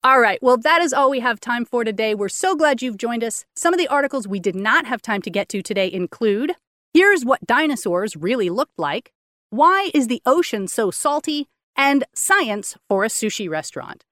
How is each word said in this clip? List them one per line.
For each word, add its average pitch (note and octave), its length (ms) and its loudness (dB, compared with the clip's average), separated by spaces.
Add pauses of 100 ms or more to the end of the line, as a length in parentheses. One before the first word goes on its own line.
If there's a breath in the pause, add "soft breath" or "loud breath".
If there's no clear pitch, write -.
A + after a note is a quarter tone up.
All C4 160 6
right. G#3+ 220 2
Well, B3 160 4
that D#4 240 2
is D4 120 0
all C4+ 180 4
we C4+ 80 -2
have A#3 200 -2
time A#3+ 240 -4
for A#3+ 200 -4
today. A3 320 -2
We're G3+ 140 -4
so F#4+ 260 -2
glad D4 260 2
you've B3 160 -6
joined A#3 260 -4
us. - 220 -8 (100)
Some E4+ 180 2
of F#4 60 2
the E4+ 80 0
articles C#4 400 0
we G3 120 -4
did F3+ 160 -2
not A3+ 320 0
have A#3 140 -4
time G3+ 200 -4
to - 80 -8
get G3 200 -2
to G3 120 -6
today G3 300 -2
include G#3 640 -2 (400)
Here's F#4 300 6
What B3+ 220 0
Dinosaurs A3+ 680 0
Really F#3 340 -2
Looked G#3 300 -4
Like, D#3+ 340 -4 (380)
Why F4 420 2
is C4+ 140 2
the A#3+ 180 -2
Ocean B3 420 0
So G#3 220 -2
Salty, D4 580 -4 (280)
and C#4 280 2 (120)
Science B3+ 640 -2 (120)
for G3 140 2
a A3 60 0
Sushi G#3 380 -6
Restaurant. - 640 -10